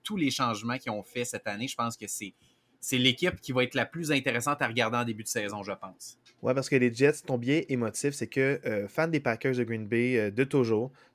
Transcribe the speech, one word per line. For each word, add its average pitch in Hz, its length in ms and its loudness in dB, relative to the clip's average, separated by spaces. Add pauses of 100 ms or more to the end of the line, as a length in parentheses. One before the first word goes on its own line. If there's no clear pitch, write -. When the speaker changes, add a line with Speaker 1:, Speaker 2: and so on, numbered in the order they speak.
Speaker 1:
tous 208 140 -6
les 151 120 2
changements 120 480 -2
qu'ils 127 140 -6
ont 104 120 -4
fait 123 200 -6
cette 113 240 -6
année, 110 220 -6
je - 60 -10
pense 117 220 -2
que 107 100 -10
c'est, - 260 -8 (460)
c'est - 180 0
l'équipe 131 440 2
qui - 120 -6
va 127 100 4
être 123 100 -2
la 120 120 2
plus 165 260 -6
intéressante 135 500 0
à 131 60 0
regarder 113 300 0
en 120 80 0
début 113 180 -6
de - 60 -10
saison, 104 340 -4
je 101 80 -8
pense. - 480 -14 (240)
Speaker 2:
Ouais, 123 100 2
parce 131 160 0
que 143 60 4
les 123 180 4
Jets, 139 320 4
ton 127 140 -2
biais 139 300 2
émotif, 127 440 -2
c'est 117 140 -6
que, 135 380 0
euh, 104 220 -2
fan 160 220 0
des 160 100 2
Packers 127 360 0
de 123 80 0
Green 113 240 -4
Bay, 120 320 4
euh, 104 100 2
de 107 140 2
toujours, 127 480 2 (240)